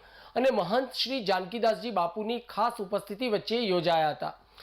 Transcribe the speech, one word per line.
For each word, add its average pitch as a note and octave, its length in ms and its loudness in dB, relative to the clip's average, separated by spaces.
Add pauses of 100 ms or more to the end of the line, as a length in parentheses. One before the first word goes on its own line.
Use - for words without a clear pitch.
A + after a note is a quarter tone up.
(360)
અને C4 140 4
મહંત G#3+ 420 0
શ્રી B3 320 -4
જાનકીદાસજી G3 680 0
બાપુની A3+ 480 -2
ખાસ A3+ 420 -2
ઉપસ્થિતિ G3+ 480 -4
વચ્ચે G#3+ 320 0
યોજાયા E3+ 500 2
હતા. - 240 -6 (280)